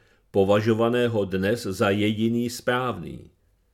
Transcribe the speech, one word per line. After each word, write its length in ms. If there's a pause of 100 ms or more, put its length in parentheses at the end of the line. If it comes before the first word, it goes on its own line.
(320)
považovaného 960
dnes 380
za 260
jediný 600
správný. 800 (440)